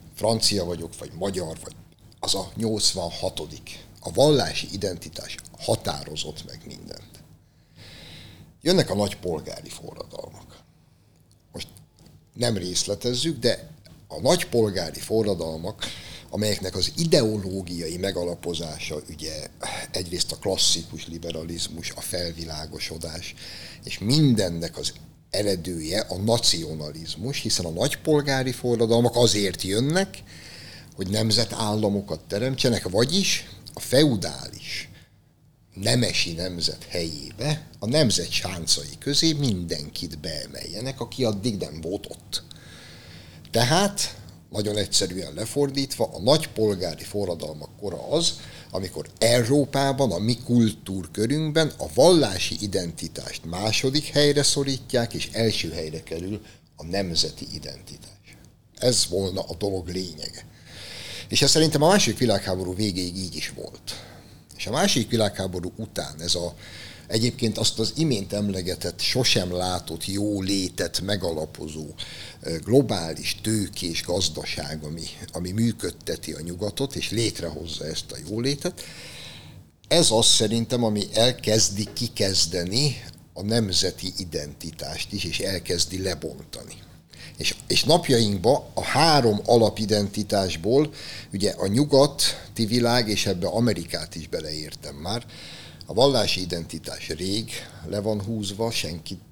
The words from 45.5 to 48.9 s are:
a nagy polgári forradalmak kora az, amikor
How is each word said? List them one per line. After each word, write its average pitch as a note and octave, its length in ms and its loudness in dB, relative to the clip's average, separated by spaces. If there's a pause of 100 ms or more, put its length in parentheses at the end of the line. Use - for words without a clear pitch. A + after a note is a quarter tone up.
a - 80 -10
nagy D3 280 4
polgári F#2+ 560 0
forradalmak D#2 640 -4 (100)
kora G2 300 -8
az, E3+ 220 2 (380)
amikor F#2 380 -6 (100)